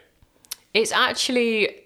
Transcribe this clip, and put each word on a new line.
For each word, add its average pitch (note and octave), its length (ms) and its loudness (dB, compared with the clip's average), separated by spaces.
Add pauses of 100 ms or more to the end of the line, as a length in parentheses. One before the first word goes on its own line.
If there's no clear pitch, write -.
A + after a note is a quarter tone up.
(720)
It's G#3+ 200 0
actually, A#3+ 840 0 (100)